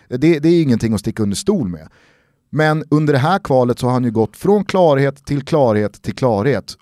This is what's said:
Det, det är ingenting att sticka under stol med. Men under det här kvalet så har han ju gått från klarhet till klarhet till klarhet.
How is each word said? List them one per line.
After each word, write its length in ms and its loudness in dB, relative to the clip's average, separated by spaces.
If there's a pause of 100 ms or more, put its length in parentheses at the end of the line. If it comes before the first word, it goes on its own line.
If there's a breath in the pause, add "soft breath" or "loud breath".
Det, 300 2
det 100 4
är 140 4
ingenting 320 0
att 60 0
sticka 220 -6
under 140 -2
stol 320 -2
med. 200 -12 (640 soft breath)
Men 400 0
under 220 2
det 60 2
här 200 0
kvalet 400 0
så 80 -4
har 60 0
han 120 -2
ju 60 -2
gått 260 -2
från 280 0
klarhet 600 0
till 200 -4
klarhet 580 0
till 120 -8
klarhet. 680 -2